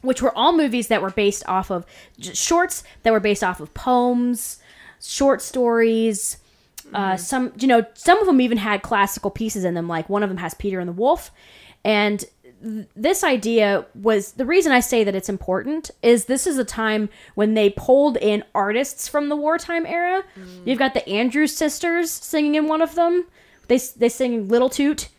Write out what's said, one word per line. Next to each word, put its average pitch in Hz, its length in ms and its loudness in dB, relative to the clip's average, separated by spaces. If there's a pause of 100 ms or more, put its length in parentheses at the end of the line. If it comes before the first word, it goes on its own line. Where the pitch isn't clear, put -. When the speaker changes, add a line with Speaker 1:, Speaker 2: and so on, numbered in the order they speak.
Speaker 1:
which 254 200 -2
were 254 140 0
all 277 200 4
movies 247 320 0
that 208 140 0
were 190 80 -4
based 202 380 0
off 185 220 -4
of 175 140 -4 (340)
j-, 180 160 -14
shorts - 500 0 (180)
that 226 100 4
were 220 80 2
based 208 220 0
off 180 180 -4
of 151 140 -16
poems, 247 880 0 (400)
short - 420 0
stories. 226 960 0 (560)
Uh, 196 180 -2
Speaker 2:
Mm-hmm. 185 60 0
Speaker 1:
some, 254 400 -4
you 262 100 0
know, 233 160 6 (100)
some 359 240 4
of 415 80 2
them 269 140 6
even 240 160 2
had 202 260 -2
classical 202 480 0
pieces 214 340 -6
in 175 100 0
them. 170 140 -4
Like, 165 200 -6
one 202 140 0
of 196 80 -2
them 180 80 -6
has 175 160 -8
Peter 190 260 -6
and 175 80 -6
the 170 60 -8
Wolf, 262 360 0 (540)
and 208 400 0 (380)
th-, 214 240 -10 (100)
this 302 260 0
idea 214 640 2 (100)
was, 196 380 -2
the 240 140 -4
reason 330 260 2
I 247 80 6
say 233 240 0
that 196 100 0
it's 185 140 -6
important 208 600 -4 (100)
is 233 240 4
this 262 220 -2
is 302 100 0
a 254 80 0
time 214 460 -2 (240)
when 214 180 2
they 214 180 4
pulled 262 460 4
in 208 260 0 (120)
artists 208 520 -2
from 294 220 -2
the 294 80 -2
wartime 330 480 -2
era. 349 380 -2 (160)
Speaker 2:
Mm. 180 280 -16
Speaker 1:
You've 240 120 0
got 269 160 0
the - 120 -2
Andrews 247 480 0
sisters 330 560 -2
singing 302 440 -2
in 311 140 0
one 311 120 0
of 320 140 0
them. 349 320 2 (400)
They - 80 2
s-, - 160 -2
they 233 180 0
sing 233 400 -2
Little 247 220 4
Toot. 285 480 -2